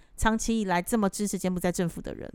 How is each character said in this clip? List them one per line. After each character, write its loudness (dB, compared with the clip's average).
长 4
期 0
以 0
来 2
这 0
么 4
支 -2
持 -2
柬 0
埔 -2
寨 2
政 0
府 -6
的 -8
人 -12